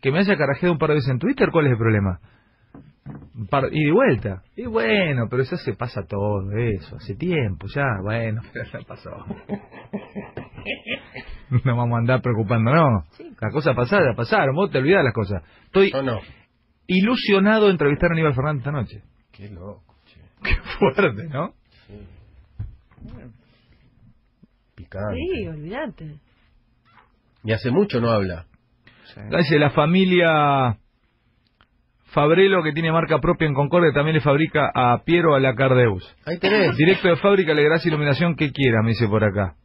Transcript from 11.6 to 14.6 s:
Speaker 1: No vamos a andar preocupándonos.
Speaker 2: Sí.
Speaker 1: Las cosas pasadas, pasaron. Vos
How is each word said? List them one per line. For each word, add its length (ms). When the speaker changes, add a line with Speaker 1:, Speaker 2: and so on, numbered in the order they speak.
Speaker 1:
No 120
vamos 200
a 20
andar 240
preocupándonos. 960
Speaker 2:
Sí. 120
Speaker 1:
Las 120
cosas 220
pasadas, 420
pasaron. 380
Vos 160